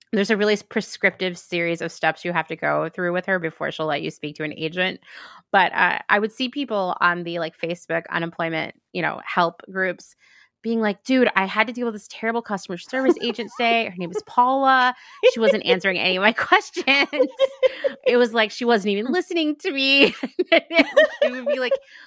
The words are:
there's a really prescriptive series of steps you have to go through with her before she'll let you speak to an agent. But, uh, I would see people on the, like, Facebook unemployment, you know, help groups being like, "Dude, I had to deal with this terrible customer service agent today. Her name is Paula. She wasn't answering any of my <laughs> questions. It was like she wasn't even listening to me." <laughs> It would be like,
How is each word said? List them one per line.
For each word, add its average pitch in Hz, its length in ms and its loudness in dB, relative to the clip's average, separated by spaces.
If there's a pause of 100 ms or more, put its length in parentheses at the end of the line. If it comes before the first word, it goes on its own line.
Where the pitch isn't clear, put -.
(120)
there's 202 180 0
a 220 60 2
really 208 200 2
prescriptive 185 840 -4
series 170 420 -4
of 165 120 -6
steps - 320 -2
you 175 80 -4
have 165 160 -2
to 160 80 -8
go 151 320 -2
through 175 240 -4
with 180 140 -4
her 190 120 0
before 156 320 -6
she'll 156 160 -6
let 147 160 -2
you 156 80 -6
speak 147 260 -12
to 156 60 -10
an 151 160 -6
agent. 180 400 -4 (540)
But, 190 200 4
uh, 175 260 2 (100)
I 208 100 4
would 214 140 -2
see 254 160 -6
people 214 520 -4
on 175 220 0
the, 170 160 -6
like, 165 180 -6
Facebook 170 540 -6
unemployment, 165 640 -4 (180)
you 180 100 -6
know, - 220 -4
help 170 460 -2
groups 185 460 -6 (460)
being 226 180 -2
like, 208 240 -2
"Dude, 254 320 4
I 190 80 4
had 214 240 0
to 247 40 -8
deal 240 120 -6
with 233 100 -4
this 208 160 -18
terrible 226 320 -4
customer 190 360 -8
service 262 420 0
agent 220 360 -6
today. 233 340 2
Her 180 60 -14
name 175 140 -6
is 208 160 -6
Paula. 262 680 2 (400)
She - 40 -6
wasn't 214 280 2
answering 185 320 2
any 185 180 0
of 185 60 0
my 214 100 6
<laughs> - 0 -
questions. 339 960 0 (800)
It 247 100 4
was 240 160 4
like 220 180 2
she - 140 -8
wasn't 214 280 2
even 214 200 -2
listening 330 440 0
to 370 140 -6
me." 269 500 4
<laughs> - 40 -6 (1000)
It - 100 2
would 508 140 -10
be 571 140 -2
like, 247 120 -2 (340)